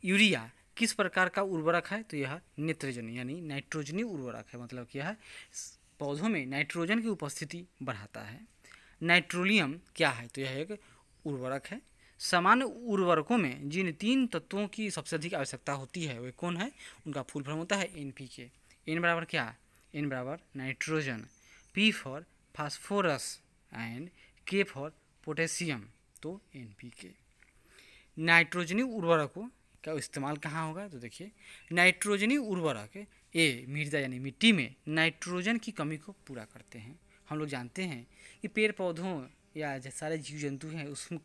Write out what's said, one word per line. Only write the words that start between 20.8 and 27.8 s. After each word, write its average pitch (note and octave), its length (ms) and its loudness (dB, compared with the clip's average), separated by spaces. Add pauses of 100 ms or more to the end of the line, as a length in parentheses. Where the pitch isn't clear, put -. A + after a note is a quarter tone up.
P G#3 140 6
for D3 320 -8 (360)
phosphorus D#3 640 0 (540)
and A#2 320 -8 (440)
K G3 120 4
for D3 260 -10 (380)
potassium, D#3+ 520 -2 (420)
तो F3+ 180 -10 (160)
एनपीके। A#2 540 -18 (1080)